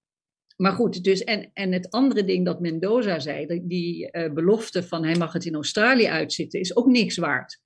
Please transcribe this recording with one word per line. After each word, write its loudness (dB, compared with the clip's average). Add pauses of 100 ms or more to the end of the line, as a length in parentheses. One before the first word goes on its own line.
(560)
Maar 2
goed, -2
dus 2
en, -4
en -4
het -4
andere 2
ding 0
dat -2
Mendoza 0
zei, -6
dat -4
die, -4
eh, -4
belofte 0
van -4
hij 0
mag -2
het -4
in -6
Australië 2
uitzitten, -2
is -4
ook 4
niks 4
waard. -4